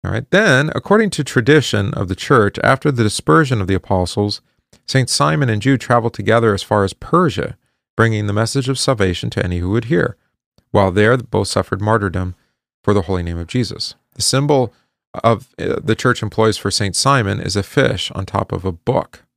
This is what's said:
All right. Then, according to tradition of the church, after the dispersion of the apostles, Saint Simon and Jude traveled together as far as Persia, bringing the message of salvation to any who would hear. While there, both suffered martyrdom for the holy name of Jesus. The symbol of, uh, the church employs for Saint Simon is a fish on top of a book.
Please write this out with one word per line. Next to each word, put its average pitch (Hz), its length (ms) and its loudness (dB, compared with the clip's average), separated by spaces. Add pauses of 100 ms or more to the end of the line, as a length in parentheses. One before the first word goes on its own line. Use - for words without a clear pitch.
All 92 80 -4
right. 113 180 -6
Then, 156 460 2
according 208 340 2
to 143 140 -6
tradition 120 680 2
of 101 120 -4
the 92 80 -4
church, 110 480 2
after 135 300 2
the 117 100 0
dispersion 131 580 2
of 92 60 -2
the 95 80 0
apostles, 98 640 -2 (460)
Saint 127 240 0
Simon 147 380 0
and 107 120 0
Jude 131 200 2
traveled 117 340 0
together 107 400 2
as - 80 -4
far 104 220 2
as 95 80 -2
Persia, - 640 -2 (400)
bringing 110 300 2
the 101 60 -2
message 113 360 -2
of 131 100 -4
salvation 104 520 -2
to - 140 -4
any 87 140 -4
who 90 120 -4
would 110 160 -2
hear. 170 300 -2 (540)
While 95 220 2
there, 107 240 4
both 101 320 -4
suffered 98 320 -4
martyrdom 95 560 -2 (480)
for 104 100 2
the 98 80 2
holy 90 220 -4
name 85 140 -6
of 85 100 -10
Jesus. - 480 -6 (180)
The - 80 -8
symbol 139 500 0 (520)
of, 113 240 2 (100)
uh, - 240 -4
the 113 140 0
church - 260 0
employs 110 340 0
for 101 140 -4
Saint 101 240 -4
Simon 123 460 0
is 95 160 -6
a 98 80 -2
fish - 480 -2
on 95 120 -6
top 101 280 -4
of 90 120 -8
a 92 80 -4
book. - 520 -4 (120)